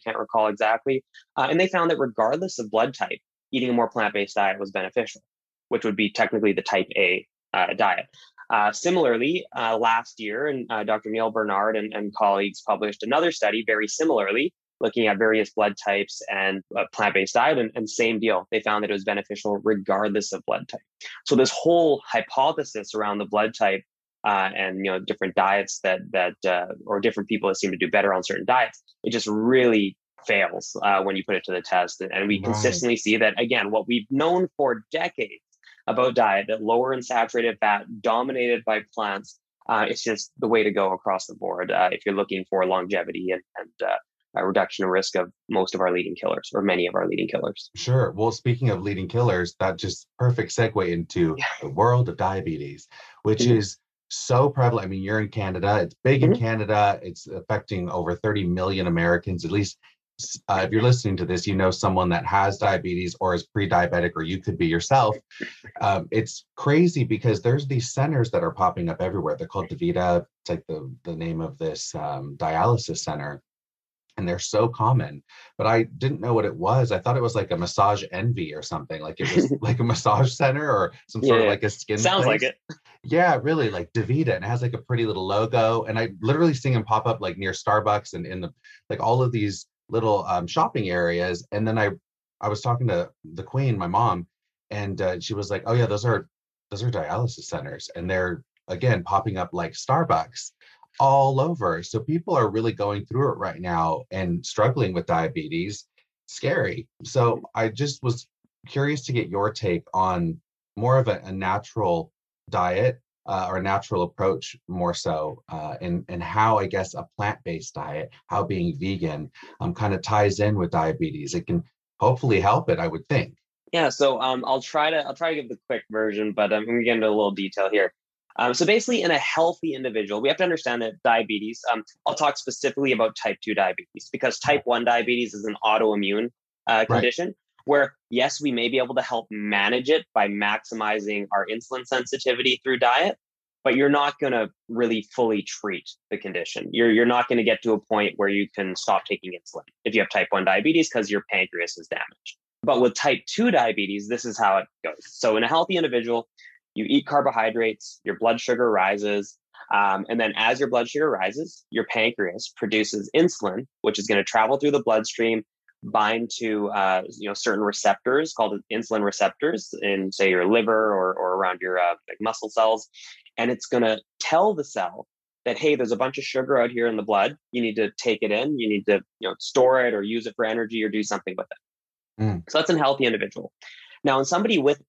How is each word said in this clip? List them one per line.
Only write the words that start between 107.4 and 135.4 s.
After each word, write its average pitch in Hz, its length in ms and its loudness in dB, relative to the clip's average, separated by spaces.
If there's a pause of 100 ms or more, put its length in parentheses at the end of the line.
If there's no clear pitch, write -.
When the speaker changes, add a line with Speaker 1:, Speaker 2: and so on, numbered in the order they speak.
Speaker 2:
I 113 140 0
just 139 340 -4
was 123 240 -2 (400)
curious 143 400 -2
to 135 60 -6
get 120 160 -2
your 101 240 0
take 87 320 -2 (100)
on 90 460 0 (360)
more 123 220 4
of 123 100 2
a, 95 160 0
a 95 80 -10
natural 95 800 -2 (380)
diet, 98 500 0 (260)
uh, 92 220 -2
or 92 100 -4
a 90 40 -4
natural 98 400 0
approach - 540 -2 (120)
more 87 260 -2
so, 78 560 -4
uh, 78 300 -8
and, 87 280 -4
and 87 140 -8
how, 107 360 2
I 98 80 0
guess, 92 280 -4
a 82 120 -10 (100)
plant-based - 580 -6
diet, 123 360 -8 (180)
how 95 160 -2
being 87 340 -2
vegan, 82 520 -4 (300)
um, 87 140 -4
kind 101 200 0
of 90 80 -6
ties 104 380 2
in 104 160 2
with 87 140 -2
diabetes. 82 640 -4
It 170 120 -4
can 170 160 -2 (380)
hopefully 120 400 4
help 113 300 2
it, 82 80 2
I - 80 -2
would 165 220 -6
think. - 260 0 (380)
Speaker 1:
Yeah, 165 160 2
so, 135 320 2
um, 127 260 -2
I'll 127 160 0
try 151 280 0
to, 160 80 0
I'll 139 160 -4
try 165 200 -4
to 147 80 -4
give 120 60 -12
the 117 100 -10 (100)
quick 113 220 -4
version, 107 420 -2
but, 104 200 2
um, 107 80 2
I'm 107 60 -6
gonna 117 180 0
get 117 100 2
into 110 140 2
a - 20 4
little 104 220 2
detail 98 380 -4
here. 98 220 2 (460)
Um, 123 160 0
so 170 120 0
basically, 226 360 2
in 175 80 0
a 151 80 2
healthy 165 560 0
individual, 110 460 -4
we 135 80 0
have 156 80 2
to 185 80 0
understand 127 380 -2
that 110 200 -6
diabetes, 113 600 0 (100)
um, 110 100 -2 (240)
I'll - 80 0
talk 147 220 0
specifically 135 560 -2
about 113 240 0
type 101 260 -4
two 107 120 -4
diabetes, - 580 -4
because 127 260 -2
type 147 280 2
one 120 180 0
diabetes 120 500 0
is 104 120 -10